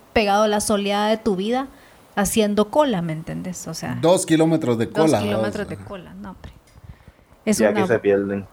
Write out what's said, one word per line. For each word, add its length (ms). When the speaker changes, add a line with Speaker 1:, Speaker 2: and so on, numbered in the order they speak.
Speaker 1:
pegado 340
la 140
soleada 480
de 80
tu 200
vida 320
haciendo 540
cola, 320
¿me 100
entendés? 560
O 60
sea, 260
Speaker 2:
Dos 260
kilómetros 520
de 80
Speaker 1:
dos 80
Speaker 2:
cola, 140
Speaker 1:
kilómetros 460
Speaker 2:
o 20
sea. 100
Speaker 1:
de 60
cola, 300
no, 180
hombre. 200
Es 160
Speaker 3:
Y 40
Speaker 1:
una 160
Speaker 3:
aquí 80
se 100
pierden. 540